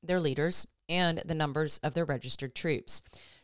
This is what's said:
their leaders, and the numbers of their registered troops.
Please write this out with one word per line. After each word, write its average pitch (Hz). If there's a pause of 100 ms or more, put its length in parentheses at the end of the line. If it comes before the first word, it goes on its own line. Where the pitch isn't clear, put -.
their 180
leaders, 151 (240)
and 170
the 165
numbers 151
of 151
their 170
registered 131
troops. - (400)